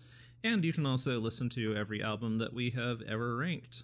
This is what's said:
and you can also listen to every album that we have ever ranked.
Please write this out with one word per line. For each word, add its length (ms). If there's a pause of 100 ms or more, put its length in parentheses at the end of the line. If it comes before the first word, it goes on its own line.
(440)
and 220
you 80
can 140
also 320
listen 300
to 260
every 260
album 380
that 140
we 180
have 320
ever 320
ranked. 480